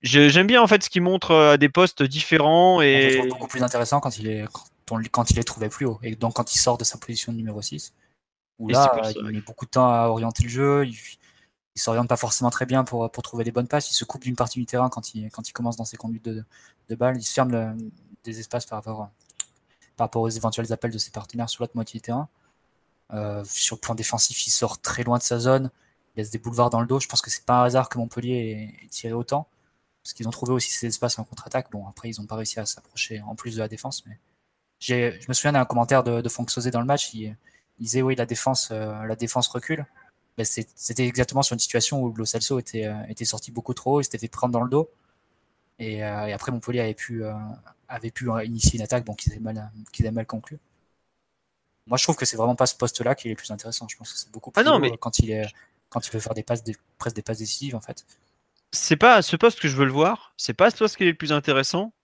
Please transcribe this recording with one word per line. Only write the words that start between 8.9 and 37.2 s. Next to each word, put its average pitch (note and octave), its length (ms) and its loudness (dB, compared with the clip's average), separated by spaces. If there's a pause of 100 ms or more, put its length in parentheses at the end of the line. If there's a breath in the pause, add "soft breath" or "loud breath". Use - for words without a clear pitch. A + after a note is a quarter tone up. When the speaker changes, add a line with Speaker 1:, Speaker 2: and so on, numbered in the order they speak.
Speaker 1:
pour A#2+ 160 2
Speaker 2:
euh, G#2+ 60 -2
Speaker 1:
ça, - 60 -8
Speaker 2:
il A2 60 -8
Speaker 1:
ouais. A2 80 -6
Speaker 2:
met G#2+ 80 -4
beaucoup - 240 -14
de - 60 -16
temps B2+ 180 6
à A#2 200 4
orienter A2+ 360 0
le A#2+ 60 -4
jeu, C#3+ 360 2
il, A#2 80 -8 (800)
il - 60 -8
s'oriente A#2 280 0
pas B2 100 2
forcément A#2+ 320 2
très C3 160 -2
bien C3 180 2
pour, A#2 260 -4
pour - 120 -10
trouver A#2 220 -4
les A#2 60 -2
bonnes B2 180 -2
passes, D3 220 -2
il - 40 -2
se - 100 0
coupe - 180 -12
d'une B2+ 140 -4
partie A#2+ 220 0
du A#2+ 80 -4
terrain B2+ 240 0
quand - 240 -10
il, A2 160 -8
quand - 180 -14
il - 40 -14
commence A#2+ 240 -4
dans A2+ 100 -8
ses - 100 -12
conduites A2+ 300 -10
de, A2 180 -8 (460 soft breath)
de A2+ 40 -4
balles, B2 220 0
il A2+ 80 -8
se - 80 -4
ferme B2+ 180 2
le, A2+ 400 -4 (320)
des A2+ 160 -12
espaces A#2 280 -8
par A2 120 -10
rapport, G#2+ 300 -10 (880)
par A2+ 100 0
rapport A2+ 160 -2
aux A2+ 60 0
éventuels A2+ 440 -4
appels A2+ 200 -4
de A2 60 -10
ses - 120 -6
partenaires A#2 380 -8
sur - 160 -6
l'autre - 100 -12
moitié A2+ 240 -6
du - 40 -14
terrain. C3 260 -4 (840)
Euh, G#2 340 -6
sur - 300 -2
le - 40 -16
plan A#2 140 -4
défensif, - 520 -2
il - 40 -4
sort - 300 0
très - 240 -4
loin A#2+ 140 2
de - 40 -2
sa A#2+ 160 0
zone, C3 320 2 (440)
il A2 60 -6
laisse G#2+ 100 -6
des A2+ 80 -8
boulevards A#2+ 320 2
dans A#2 100 2
le A#2 60 0
dos. C3 140 0
Je - 80 -6
pense - 140 -2
que - 80 -10
c'est - 140 -6
pas B2 180 4
un - 20 6
hasard B2 240 2
que - 100 -6
Montpellier A#2 800 -4
ait, - 40 -20
ait - 40 -20
tiré - 240 -8
autant, B2+ 360 -4 (540)
parce - 100 -14
qu'ils A2 160 -8
ont A#2 40 -6
trouvé B2 200 -2
aussi B2+ 180 0
ces - 160 -4
espaces A#2 320 -2
en A2 60 -8
contre-attaque. - 460 -8
Bon, G2+ 180 -12
après, A#2 200 -14
ils A2 120 -10
ont G#2 60 -12
pas A2 100 -10
réussi A2 240 -8
à G#2 60 -8
s'approcher - 560 -10
en A2 120 -12
plus A2+ 220 -10
de A2+ 40 -6
la G#2+ 80 -4
défense, - 380 -10
mais G#2+ 120 -18 (600)
j'ai, A#2+ 420 -2
je - 80 -12
me B2+ 60 -2
souviens D3 180 2
d'un C3+ 120 4
commentaire B2 380 2
de, A#2 180 0
de A#2+ 80 -4
Franck A#2 220 -6
Sauzet A#2+ 200 -2
dans A#2 100 -2
le B2 60 -2
match, C#3 280 0
il... G#2+ 220 -10 (420)